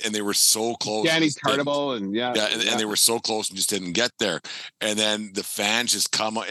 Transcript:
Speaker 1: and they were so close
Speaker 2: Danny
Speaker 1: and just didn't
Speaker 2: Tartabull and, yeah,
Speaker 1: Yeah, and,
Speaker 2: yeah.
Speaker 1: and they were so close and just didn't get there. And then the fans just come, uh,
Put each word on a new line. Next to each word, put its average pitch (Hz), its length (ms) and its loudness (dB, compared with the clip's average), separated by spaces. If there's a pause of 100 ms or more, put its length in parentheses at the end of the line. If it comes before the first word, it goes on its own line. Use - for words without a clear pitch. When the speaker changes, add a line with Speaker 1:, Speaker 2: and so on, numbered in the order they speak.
Speaker 1:
and 107 100 -4
they 107 80 -2
were 101 120 0
so 113 400 4
close 110 320 0
Speaker 2:
Danny 160 100 4
Speaker 1:
and 160 80 4
just 147 180 0
didn't 139 240 2
Speaker 2:
Tartabull 143 300 -2
and, 98 180 -4
yeah, 123 220 0
Speaker 1:
Yeah, 107 160 2
and, 113 100 0
Speaker 2:
yeah. 110 100 2
Speaker 1:
and 120 60 0
they 110 60 0
were 104 120 -2
so 117 220 4
close 110 300 -2
and 95 80 -12
just 95 140 0
didn't 92 220 -2
get 120 280 0
there. 92 200 0 (400)
And 107 160 -2
then 107 360 0
the 98 100 -6
fans 110 500 0
just 104 200 0
come, 110 240 -2
uh, 110 140 -4